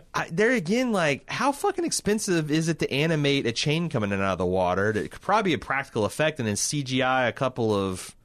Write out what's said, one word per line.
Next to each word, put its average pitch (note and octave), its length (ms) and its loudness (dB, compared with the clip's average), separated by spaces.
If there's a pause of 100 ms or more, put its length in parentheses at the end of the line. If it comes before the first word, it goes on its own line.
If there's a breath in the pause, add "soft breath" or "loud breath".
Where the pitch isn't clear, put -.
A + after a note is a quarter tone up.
(140)
I, - 180 -4
there G#3 200 2
again, A#3 420 0
like, D#3+ 360 0
how A3+ 220 0
fucking F4+ 320 -2
expensive G3 680 0
is D#3+ 200 2
it D#3+ 100 -2
to D#3 100 -2
animate C#3+ 560 2
a A#2 60 2
chain D#3 380 0
coming G#2 240 0
in G2 80 0
out G2 100 2
of F#2 60 0
the F2+ 80 0
water? F#2 460 2
It F#2+ 200 -4
could - 100 -16
probably G3+ 280 2
be D3 60 2
a - 40 0
practical C3+ 460 -2
effect D3+ 340 -2
and A#2 80 -2
then G#2 80 0
C - 260 -2
G C3 200 -2
I C3 260 2
a C#3 60 0
couple A#2+ 420 0
of F#2+ 500 -2